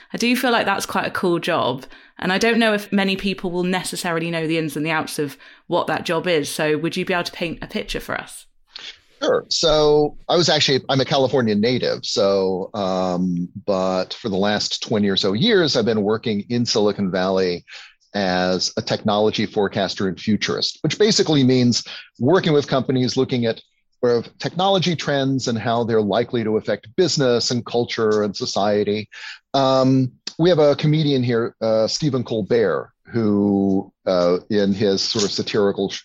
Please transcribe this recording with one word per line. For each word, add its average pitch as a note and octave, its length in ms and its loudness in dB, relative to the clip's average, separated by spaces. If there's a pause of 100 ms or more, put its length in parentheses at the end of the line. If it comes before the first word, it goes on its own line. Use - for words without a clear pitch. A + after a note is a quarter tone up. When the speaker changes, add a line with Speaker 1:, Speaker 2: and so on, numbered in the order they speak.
(120)
Speaker 1:
I - 60 -8
do A#3+ 180 2
feel B3+ 160 0
like A3+ 120 2
that's G3 220 -2
quite - 220 -4
a - 20 -6
cool E3+ 300 0
job. B2+ 440 -2 (360)
And F3+ 120 -2
I F#3+ 60 0
don't A3+ 220 2
know A3 120 4
if G#3 200 -4
many G3 240 0
people F#3+ 340 -4
will F3+ 140 -2
necessarily E3+ 640 -4
know E3 160 -4
the D#3+ 100 0
ins D#3+ 200 -4
and D3+ 100 -4
the E3 60 -2
outs D#3 260 -4
of D3 180 -6 (300)
what E3+ 220 0
that - 160 -4
job E3+ 240 -2
is. D3 200 0
So D#3 300 -2
would E3 180 -4
you F#3 80 -2
be F#3 80 -4
able F3 120 -2
to - 80 -10
paint E3+ 280 -8
a - 60 -12
picture - 320 -8
for - 160 -8
us? - 320 -12 (720)
Speaker 2:
Sure. C#4 280 0
So D3+ 680 2 (120)
I D3 80 2
was E3+ 120 2
actually, D3 400 2
I'm C#3 120 2
a C3 40 0
California B2+ 520 2
native. G#2 500 0
So, F#2+ 680 0
um, F#2 760 -2 (180)
but F#2 480 0
for - 140 -8
the F#2+ 80 -2
last G2+ 440 -2
twenty G#2 280 0
or G2 80 0
so F#2+ 160 0
years, E3+ 440 2
I've A2+ 100 2
been A2 160 0
working G#2+ 460 -2
in A#2+ 180 0
Silicon G#2 440 0
Valley F#2 540 0 (500)
as F#2 640 0
a G#2+ 40 -2
technology G#2+ 640 0
forecaster G2 640 -2
and F2 100 -6
futurist, - 640 -2
which - 180 -2
basically D#3+ 460 4
means B2 400 2 (340)
working D#3+ 360 2
with C#3+ 120 2
companies, B2+ 520 0
looking B2+ 260 0
at A2+ 160 -2 (420)
sort A#2+ 220 2
of - 140 -20
technology F3+ 580 0
trends C3+ 520 0
and A#2 100 0
how A#2 260 0
they're A2 160 2
likely A2+ 420 0
to A2 140 0
affect G#2 400 -4
business C3 540 2
and A#2+ 160 -4
culture A2 560 0
and G2+ 120 -2
society. G#2 720 -2 (460)
Um, C3 600 4 (260)
we E3 100 4
have E3+ 100 6
a D3 180 6
comedian D3 460 2
here, A#2 380 0
uh, A2 280 2
Stephen C3 360 -2
Colbert, G2+ 720 0 (100)
who, G2+ 880 2 (140)
uh, F2+ 320 2 (100)
in G2+ 240 2
his G2 300 0
sort G#2 240 -2
of F#2 40 -6
satirical, G2+ 600 -2 (120)